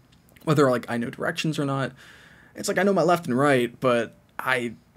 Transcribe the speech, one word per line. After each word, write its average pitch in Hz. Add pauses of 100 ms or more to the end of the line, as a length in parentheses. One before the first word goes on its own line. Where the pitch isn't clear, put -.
(440)
whether, 156
like, 123
I 120
know 120
directions 165
or 147
not. 135 (640)
It's 208
like, 196
I 180
know 202
my 185
left 170
and 120
right, 131
but 117 (200)
I, 120 (220)